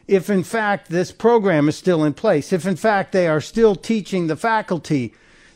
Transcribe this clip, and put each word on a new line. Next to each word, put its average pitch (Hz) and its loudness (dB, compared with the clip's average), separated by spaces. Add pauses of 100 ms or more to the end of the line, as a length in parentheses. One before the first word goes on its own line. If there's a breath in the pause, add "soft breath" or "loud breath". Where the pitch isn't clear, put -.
if, 196 0
in 190 0
fact, 208 -4
this 170 -2
program 190 2
is 147 -4
still 165 0
in 151 0
place, 170 -2
if, 175 -2
in 190 -2
fact, 202 -2
they 185 2
are 156 0
still 220 2
teaching 185 -4
the 156 -2
faculty 165 -4 (420 soft breath)